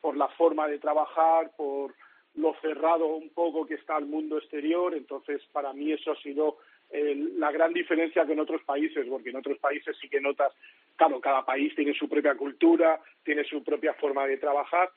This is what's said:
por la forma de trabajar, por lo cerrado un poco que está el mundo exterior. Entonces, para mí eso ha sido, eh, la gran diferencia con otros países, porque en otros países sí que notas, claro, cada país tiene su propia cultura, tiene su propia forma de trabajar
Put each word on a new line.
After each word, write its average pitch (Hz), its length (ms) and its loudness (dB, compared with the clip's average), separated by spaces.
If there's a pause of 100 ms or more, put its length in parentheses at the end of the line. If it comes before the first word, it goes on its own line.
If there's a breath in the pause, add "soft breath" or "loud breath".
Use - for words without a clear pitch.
por 143 160 -4
la 143 120 0
forma 156 380 2
de 147 120 -4
trabajar, 160 760 2
por 139 360 -6 (420 soft breath)
lo 156 260 0
cerrado 160 460 0
un 156 220 -4
poco 160 360 -2
que 156 100 -8
está 156 220 -6
el 147 80 -2
mundo 151 320 -4
exterior. 165 580 -2
Entonces, 139 460 -8 (100)
para 139 220 -6
mí 147 180 -4
eso 151 200 -4
ha 147 100 -6
sido, 147 360 -2 (320 soft breath)
eh, 147 260 -2 (220)
la 151 140 0
gran 165 220 2
diferencia 165 520 0
con 151 140 0
otros 151 240 -2
países, 147 460 -2
porque 131 200 -8
en 123 80 -12
otros 139 220 -6
países 143 420 -4
sí 135 80 -16
que 139 120 0
notas, 139 320 0 (420 loud breath)
claro, 151 240 4
cada 135 260 0
país 139 300 0
tiene 147 180 0
su 147 160 -4
propia 147 260 2
cultura, 160 640 4 (240 loud breath)
tiene 147 200 0
su 147 200 -6
propia 151 300 -2
forma 139 320 -2
de 135 120 0
trabajar 151 600 2